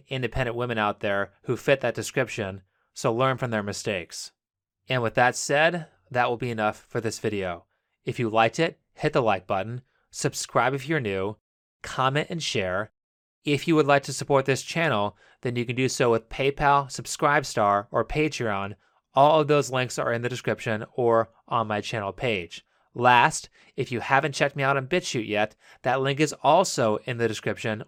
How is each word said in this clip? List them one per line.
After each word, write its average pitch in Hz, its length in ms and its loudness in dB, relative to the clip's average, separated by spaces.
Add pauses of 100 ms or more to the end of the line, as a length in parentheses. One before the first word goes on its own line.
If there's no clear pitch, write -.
independent 123 480 -4
women 120 220 -4
out 104 240 0
there 98 320 -2 (100)
who 120 140 -2
fit - 240 2
that 120 140 -2
description, 104 680 -6 (320)
so 120 200 -2
learn 131 240 0
from 120 140 -4
their 107 120 -2
mistakes. 98 680 -8 (560)
And 127 160 0
with 110 120 -2
that 123 200 4
said, 160 520 0 (220)
that 123 200 0
will 120 80 -2
be 123 140 -4
enough 110 360 -2
for 120 140 -6
this 110 180 -6
video. 92 460 -4 (400)
If - 120 -8
you 117 120 0
liked 110 300 4
it, 165 200 0 (140)
hit 151 180 -2
the 147 100 2
like 101 240 2
button, 110 360 -4 (280)
subscribe - 640 -2
if 135 140 -6
you're 156 140 -2
new, 101 340 -4 (460)
comment 135 480 -2
and 165 120 -8
share. 98 500 -4 (520)
If 147 240 0
you 165 80 4
would 147 120 4
like 139 160 4
to 139 100 -8
support 135 320 2
this 131 160 0
channel, 120 560 -2 (240)
then 120 160 -4
you 120 80 -2
can 120 100 -4
do 131 140 0
so 120 220 2
with 113 180 0
PayPal, 139 580 2
Subscribestar, 120 1040 0
or 117 140 0
Patreon. 110 680 -4 (380)
All 151 280 6
of 143 80 0
those 139 220 2
links 127 280 -2
are 120 140 0
in 117 80 -2
the 120 80 -2
description 113 640 -4
or 113 380 4 (180)
on 113 180 0
my 104 140 -2
channel 101 320 -6
page. 101 520 -6 (280)
Last, 123 560 4 (260)
if 127 160 -4
you 117 80 -4
haven't 135 360 0
checked 143 200 0
me 143 80 -4
out 139 140 2
on 135 100 -6
BitChute 131 400 -4
yet, 104 280 0 (260)
that 131 180 0
link 135 220 0
is 147 200 0
also 135 640 2
in 123 120 -6
the 117 100 0
description 110 600 -4